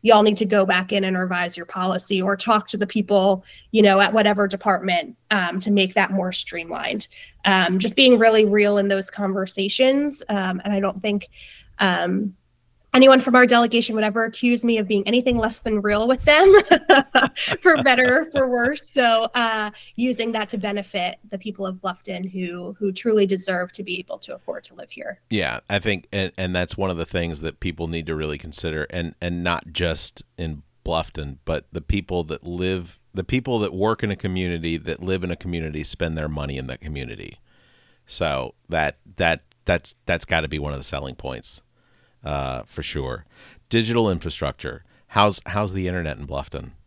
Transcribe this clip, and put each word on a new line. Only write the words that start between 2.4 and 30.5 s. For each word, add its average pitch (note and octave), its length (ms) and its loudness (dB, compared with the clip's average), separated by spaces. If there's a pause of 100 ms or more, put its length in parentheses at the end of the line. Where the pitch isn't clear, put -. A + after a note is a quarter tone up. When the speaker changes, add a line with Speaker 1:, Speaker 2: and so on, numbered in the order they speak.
Speaker 1:
to G#3 80 -6
the G3 100 -2
people, G3 560 2 (260)
you A3 140 4
know, G3 160 6
at G3+ 140 4
whatever G#3 340 2
department, F#3 680 -2 (140)
um, F#3 300 -2
to G3 100 -6
make F#3+ 240 2
that - 160 2
more F#3 220 -2
streamlined. E3+ 760 -8 (380)
Um, F#3 320 4
just G3+ 180 0
being B3+ 220 8
really A3 280 6
real G3+ 340 4
in G3+ 80 0
those G3 240 -2
conversations. G3+ 1160 -2
Um, F#3 360 -4
and G3+ 100 -2
I G3 60 0
don't F#3+ 240 -4
think, G#3 260 -2 (480)
um, F#3 560 0 (600)
anyone C4 280 10
from B3 140 0
our B3 100 8
delegation A#3 500 2
would G#3+ 80 0
ever G#3+ 220 0
accuse A#3+ 400 0
me A#3 120 2
of G#3+ 80 -2
being G3+ 220 0
anything B3 300 2
less A3+ 240 -2
than G#3+ 200 -2
real G#3 280 0
with B3+ 160 2
them, E4+ 280 8 (540)
<laughs> - 540 0
for A#3 220 4
better B3+ 400 4
or - 80 -10
for C4 180 0
worse. B3 400 -2
So, A3+ 440 2
uh, A3 380 0 (240)
using A#3 380 -2
that G#3+ 160 -4
to A#3+ 80 -6
benefit G3 600 -6 (120)
the G3 80 -10
people G3 280 -8
of F#3 120 -8
Bluffton F#3 520 -8
who, F3+ 480 -8
who G3+ 140 -2
truly G#3+ 340 2
deserve F#3 480 -4
to G3+ 100 -12
be F3+ 160 -8
able - 200 -12
to - 160 -14
afford - 300 -12
to - 100 -20
live - 160 -20
here. - 380 -14
Speaker 2:
Yeah, D#2 400 -2
I G2+ 100 0
think, F#2+ 320 -4
and, F#2+ 260 -4
and F#2 160 -4
that's F2+ 220 -2
one F#2+ 140 -2
of F2 80 -4
the E2 80 -4
things E2+ 340 -6
that D2+ 220 -8
people E2+ 260 -6
need E2 200 -6
to E2 80 -4
really D2+ 220 -6
consider, D#2 520 -6
and, E2+ 320 -8
and F2 200 -4
not E2+ 300 -4
just E2 520 -4 (140)
in D#2 240 -8 (220)